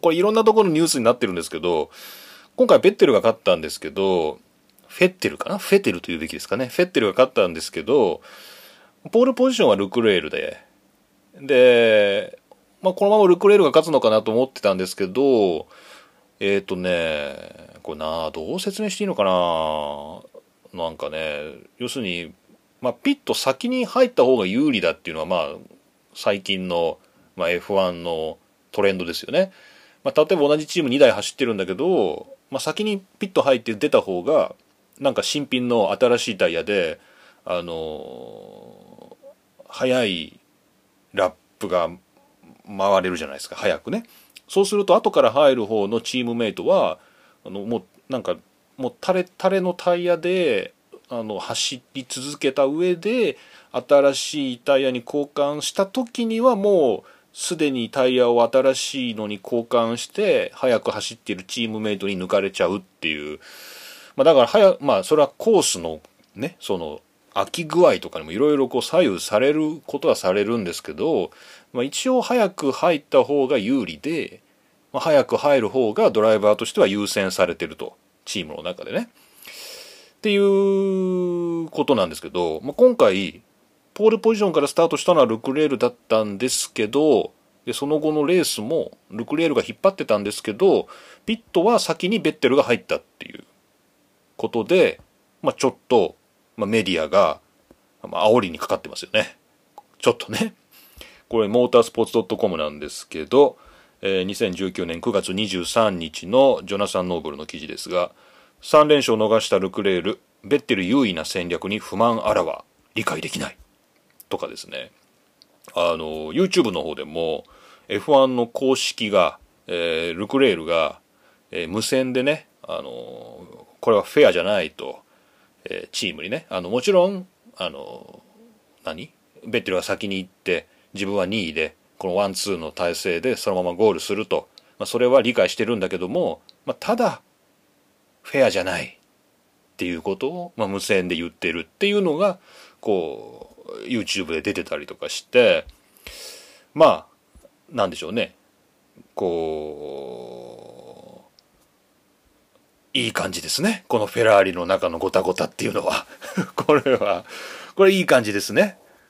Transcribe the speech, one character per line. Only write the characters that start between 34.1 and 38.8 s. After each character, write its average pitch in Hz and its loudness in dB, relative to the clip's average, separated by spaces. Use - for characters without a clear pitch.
が、 131 0
な 135 0
ん - -2
か - -4
新 143 -6
品 123 -2
の 113 2
新 120 2
し 117 -6
い 95 -10
タ 92 2
イ 82 -4
ヤ 82 -4
で、 85 -2
あ 90 -4
の 58 -14